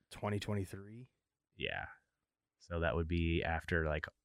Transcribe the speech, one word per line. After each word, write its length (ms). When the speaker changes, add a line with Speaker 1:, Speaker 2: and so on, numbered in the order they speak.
Speaker 1:
Twenty 280
twenty-three. 680
Speaker 2:
Yeah. 280
So 120
that 140
would 120
be 380
after, 420
like, 180